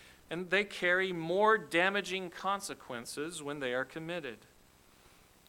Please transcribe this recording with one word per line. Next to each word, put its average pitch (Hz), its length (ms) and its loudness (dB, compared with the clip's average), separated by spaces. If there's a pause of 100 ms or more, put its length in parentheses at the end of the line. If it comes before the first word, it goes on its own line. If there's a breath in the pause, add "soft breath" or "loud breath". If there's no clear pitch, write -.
(320 soft breath)
and 175 180 -6
they 196 140 4
carry 185 500 2
more 185 420 4
damaging 185 760 0
consequences 151 1120 -6
when 147 160 -6
they 123 160 0
are 131 100 0
committed. 160 540 -8 (1080 soft breath)